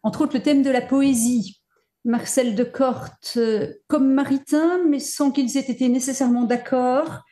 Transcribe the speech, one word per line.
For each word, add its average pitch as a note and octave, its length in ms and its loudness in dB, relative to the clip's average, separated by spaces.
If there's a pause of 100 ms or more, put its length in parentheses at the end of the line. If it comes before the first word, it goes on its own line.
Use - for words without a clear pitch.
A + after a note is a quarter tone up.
entre A3 200 -2
autres D4 120 0
le B3 80 -2
thème C#4+ 200 4
de C4+ 80 2
la C4 120 0
poésie. B3 800 0 (420)
Marcel A#3+ 520 0
de A#3+ 80 0
Corte, - 720 -4
euh, A3 360 0 (140)
comme C4+ 260 2
Maritain, D4 760 0
mais C#4+ 100 2
sans C#4 320 -2
qu'ils C4+ 260 -2
aient C4+ 40 2
été B3+ 280 -2
nécessairement B3 540 0
d'accord, B3+ 880 -2